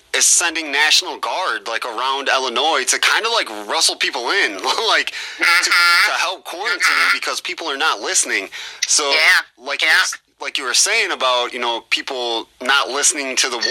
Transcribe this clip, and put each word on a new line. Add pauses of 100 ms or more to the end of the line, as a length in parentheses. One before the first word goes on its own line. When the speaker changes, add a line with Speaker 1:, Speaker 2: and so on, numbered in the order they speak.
(120)
Speaker 1:
is
sending
National
Guard,
like,
around
Illinois
to
kinda,
like, (200)
rustle
people
in,
<laughs>
like, (260)
to,
Speaker 2:
Mm-hmm.
Speaker 1:
to
help
quarantine
Speaker 2:
Mm-hmm.
Speaker 1:
because
people
are
not
listening. (380)
So,
Speaker 2:
Yeah. (140)
Speaker 1:
like
you
Speaker 2:
Yeah.
Speaker 1:
were
s-, (220)
like
you
were
saying
about,
you
know,
people (140)
not
listening
to
the (120)